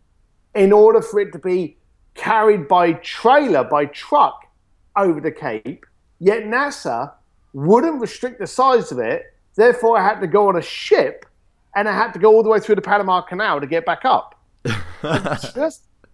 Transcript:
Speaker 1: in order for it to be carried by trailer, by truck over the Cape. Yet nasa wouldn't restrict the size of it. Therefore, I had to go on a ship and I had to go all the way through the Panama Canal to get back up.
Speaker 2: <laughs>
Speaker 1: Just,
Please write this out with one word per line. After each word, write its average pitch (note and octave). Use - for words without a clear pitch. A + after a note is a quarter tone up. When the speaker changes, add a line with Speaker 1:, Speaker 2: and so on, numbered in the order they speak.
Speaker 1:
in G3
order G#3+
for G#3
it G3
to E3+
be F3+
carried G#3+
by F3
trailer, A#3
by D3
truck -
over F3+
the D3+
Cape. D3
Yet G#3+
nasa G#3+
wouldn't A#3+
restrict A#3+
the G3
size B3+
of B2+
it. A#2+
Therefore, A3+
I F#3+
had G3+
to F#3+
go G3+
on F#3
a D#3+
ship -
and G#3
I G#3
had G#3+
to F3
go G#3+
all A3+
the G#3+
way A3
through G#3+
the F#3+
Panama F#3+
Canal F3+
to C#3+
get E3
back E3
up. -
Speaker 2:
<laughs> C#3
Speaker 1:
Just, D4+